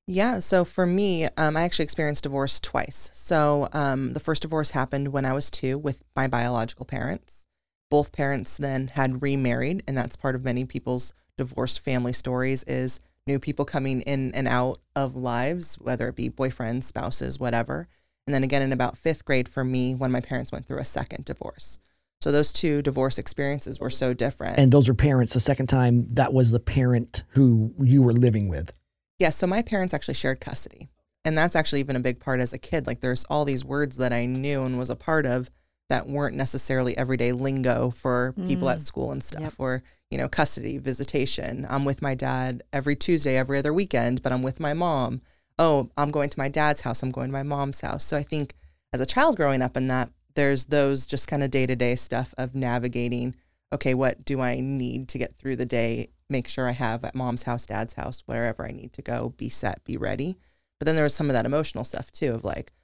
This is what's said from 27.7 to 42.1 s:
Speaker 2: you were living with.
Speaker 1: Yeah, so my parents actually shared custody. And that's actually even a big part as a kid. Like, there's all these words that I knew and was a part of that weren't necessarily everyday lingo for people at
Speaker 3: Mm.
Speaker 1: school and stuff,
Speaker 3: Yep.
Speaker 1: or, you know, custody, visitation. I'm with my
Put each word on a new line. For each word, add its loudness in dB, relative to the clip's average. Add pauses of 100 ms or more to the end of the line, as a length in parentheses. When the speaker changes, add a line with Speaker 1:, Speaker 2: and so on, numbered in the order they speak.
Speaker 2:
you 8
were 8
living 4
with. -4 (480)
Speaker 1:
Yeah, 6
so 0
my 2
parents -2
actually -4
shared -2
custody. -10 (360)
And 2
that's 4
actually 2
even -2
a 0
big -2
part -2
as 0
a -8
kid. -4
Like, -6
there's 0
all 0
these -2
words -2
that 2
I 0
knew -2
and -2
was -4
a -4
part 0
of 0 (400)
that 0
weren't -2
necessarily 0
everyday 0
lingo 0
for 0 (120)
people 0
at 0
Speaker 3:
Mm. -6
Speaker 1:
school -4
and -6
stuff, -8
Speaker 3:
Yep. -6
Speaker 1:
or, -2 (280)
you -6
know, -2
custody, -2
visitation. -4
I'm 0
with -2
my -2